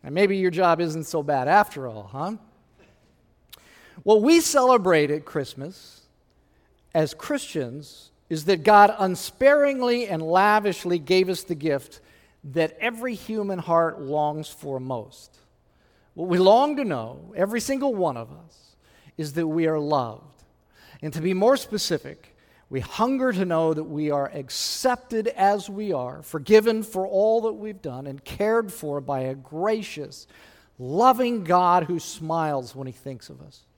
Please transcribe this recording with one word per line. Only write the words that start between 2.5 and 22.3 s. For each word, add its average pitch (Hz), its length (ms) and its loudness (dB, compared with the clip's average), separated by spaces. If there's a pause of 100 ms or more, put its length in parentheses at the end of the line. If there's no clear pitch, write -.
What 214 220 4
we 330 160 6
celebrate 190 720 4
at 151 120 -4
Christmas - 800 -12 (960)
as 156 180 0
Christians 147 960 -8 (200)
is 156 160 -4
that 175 180 2
God 208 340 8
unsparingly 247 1080 2
and 165 140 -4
lavishly 185 760 2
gave 185 320 2
us 175 140 -4
the 175 100 -6
gift 143 460 -4 (440)
that 156 360 -2
every 233 340 -4
human 202 460 -6
heart 165 420 0
longs 151 460 -4
for 135 320 -10
most. 127 580 -12 (760)
What 170 120 -8
we 180 120 2
long 254 380 6
to 277 80 -2
know, 139 500 -8
every 202 240 0
single 269 340 -2
one 170 240 -2
of 117 140 -12
us, - 440 -20 (420)
is 151 160 -8
that 165 140 -2
we 160 200 0
are 156 120 0
loved. 131 440 -2 (800)
And 151 120 -8
to 156 80 -8
be 185 120 0
more 226 240 4
specific, - 800 -8 (340)